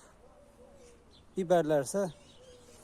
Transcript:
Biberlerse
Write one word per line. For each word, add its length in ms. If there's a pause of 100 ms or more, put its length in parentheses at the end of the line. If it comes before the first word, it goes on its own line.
(1400)
Biberlerse 760 (720)